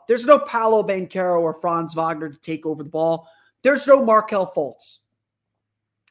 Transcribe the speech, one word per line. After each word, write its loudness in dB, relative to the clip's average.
There's -2
no 8
Paolo 0
Banchero -2
or -2
Franz -4
Wagner -6
to -20
take -10
over -8
the -16
ball. -2
There's 0
no 6
Markelle 0
Fultz. -8